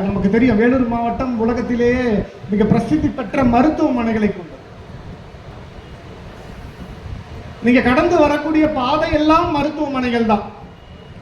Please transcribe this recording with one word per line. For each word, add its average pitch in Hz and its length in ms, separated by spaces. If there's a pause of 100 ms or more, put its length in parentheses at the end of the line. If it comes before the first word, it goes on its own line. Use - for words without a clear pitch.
நமக்கு 196 260
தெரியும், 233 260
வேலூர் 247 320
மாவட்டம் 233 500
உலகத்திலேயே 240 840 (260)
மிக 202 140
பிரசித்தி 294 440
பெற்ற 269 360
மருத்துவமனைகளை 240 880
கொண்டது. 175 200 (3000)
நீங்க 247 180
கடந்து 330 380
வரக்கூடிய 302 500
பாதையெல்லாம் 311 840
மருத்துவமனைகள் 277 760
தான். 208 160 (800)